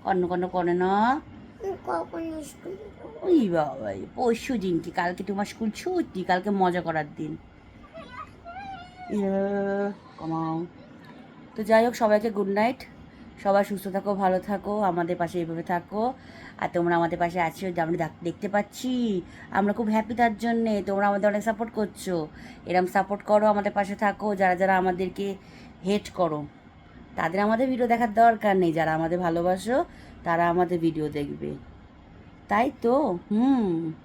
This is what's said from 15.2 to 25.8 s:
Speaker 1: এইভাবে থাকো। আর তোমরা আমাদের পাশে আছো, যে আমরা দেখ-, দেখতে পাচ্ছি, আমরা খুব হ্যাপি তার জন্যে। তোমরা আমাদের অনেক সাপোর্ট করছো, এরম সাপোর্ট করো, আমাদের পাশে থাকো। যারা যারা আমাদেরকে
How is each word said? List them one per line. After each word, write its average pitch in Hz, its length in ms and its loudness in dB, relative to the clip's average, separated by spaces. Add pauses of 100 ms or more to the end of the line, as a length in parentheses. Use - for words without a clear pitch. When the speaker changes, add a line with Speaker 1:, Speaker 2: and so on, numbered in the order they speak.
Speaker 1:
এইভাবে 165 240 -4
থাকো। 190 500 -2 (440)
আর - 160 -4
তোমরা 170 220 2
আমাদের 170 240 0
পাশে 175 200 0
আছো, 175 320 -2
যে 175 100 -2
আমরা 160 160 0
দেখ-, 160 260 -4
দেখতে 175 260 -6
পাচ্ছি, 208 720 0 (300)
আমরা 202 220 2
খুব 220 160 -2
হ্যাপি 220 260 0
তার 233 220 2
জন্যে। 226 460 0
তোমরা 202 240 0
আমাদের 202 200 2
অনেক 202 160 2
সাপোর্ট 220 300 -2
করছো, 185 540 -4 (380)
এরম 180 200 2
সাপোর্ট 196 380 0
করো, 214 220 4
আমাদের 202 260 4
পাশে 202 240 -2
থাকো। 202 400 0
যারা 185 200 4
যারা 190 220 4
আমাদেরকে 185 580 0 (500)